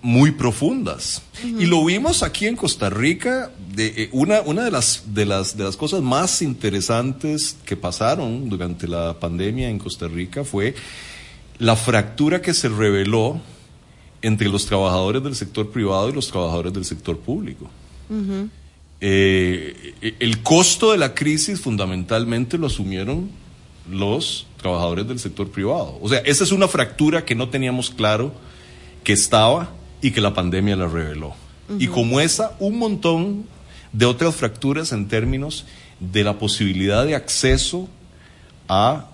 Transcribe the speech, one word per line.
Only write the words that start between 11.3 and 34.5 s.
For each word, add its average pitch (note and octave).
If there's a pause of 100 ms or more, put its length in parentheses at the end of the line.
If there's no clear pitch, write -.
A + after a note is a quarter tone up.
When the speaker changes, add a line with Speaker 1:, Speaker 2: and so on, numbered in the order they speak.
Speaker 1:
la A2+
fractura B2+
que F3+
se C3+
reveló G#2+ (840)
entre G#2+
los G2
trabajadores F#2+
del C3+
sector G#2
privado G2+
y C#3
los C#3+
trabajadores E2+
del G2
sector D#2+
público. - (400)
Speaker 2:
Ujú. G3+ (520)
Speaker 1:
Eh, F#2
e-, A2
el A2+
costo F#3
de G#3
la C#3
crisis D3+
fundamentalmente A2+
lo D#3+
asumieron G#2+ (580)
los G2 (140)
trabajadores F2
del B2
sector -
privado. G2+
O G#2
sea, C3
esa C#3+
es E3+
una F#3+
fractura D#3
que A#2
no B2
teníamos B2+
claro A2 (720)
que G#2
estaba A#2 (280)
y C3+
que A2
la G2+
pandemia F#2+
la F#2
reveló. D2+ (440)
Y -
Speaker 2:
Ujú. -
Speaker 1:
como A#2+
esa, F#3
un G#3
montón G3+ (460)
de A2+
otras D#3
fracturas C#3